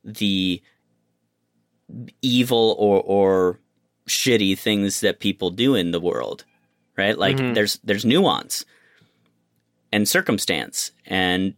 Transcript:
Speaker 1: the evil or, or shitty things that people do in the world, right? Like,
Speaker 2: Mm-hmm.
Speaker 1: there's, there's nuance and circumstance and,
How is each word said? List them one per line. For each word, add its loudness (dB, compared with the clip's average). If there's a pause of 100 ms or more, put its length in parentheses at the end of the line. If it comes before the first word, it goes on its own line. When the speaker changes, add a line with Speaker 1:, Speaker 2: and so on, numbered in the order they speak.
Speaker 1:
the -2 (1600)
evil 2
or, 4
or 2 (500)
shitty 2
things -2
that 0
people -4
do 0
in 0
the -2
world, -4 (520)
right? 0
Like, 0
Speaker 2:
Mm-hmm. -2
Speaker 1:
there's, 0
there's -2
nuance 0 (1300)
and 0
circumstance -4 (140)
and, -2